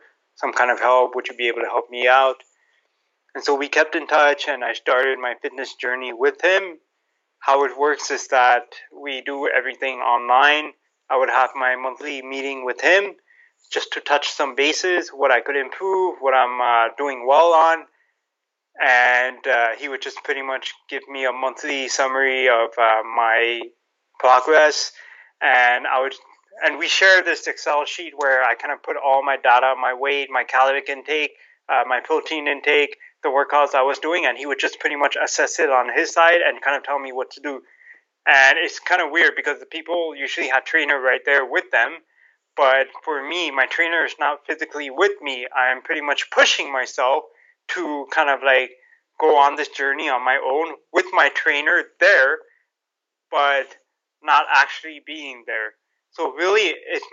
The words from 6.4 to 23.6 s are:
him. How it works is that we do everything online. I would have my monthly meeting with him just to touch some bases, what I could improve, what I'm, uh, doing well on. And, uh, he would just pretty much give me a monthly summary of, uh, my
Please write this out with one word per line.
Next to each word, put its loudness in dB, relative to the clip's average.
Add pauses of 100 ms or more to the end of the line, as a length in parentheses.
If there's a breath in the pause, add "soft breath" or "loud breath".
him. 0 (600)
How 2
it -6
works -2
is -6
that 4 (300)
we -10
do -6
everything -4
online. 2 (360)
I 0
would 2
have 2
my 0
monthly -8
meeting -8
with -6
him 2 (560 soft breath)
just -6
to -8
touch -2
some -4
bases, -2
what 0
I 4
could -6
improve, -4
what 0
I'm, 0
uh, 2
doing -6
well 6
on. 2 (920)
And, 2
uh, 2
he -10
would -8
just -12
pretty -6
much -8 (140)
give -8
me -6
a 0
monthly -6
summary 0
of, 4
uh, 4
my 0 (580)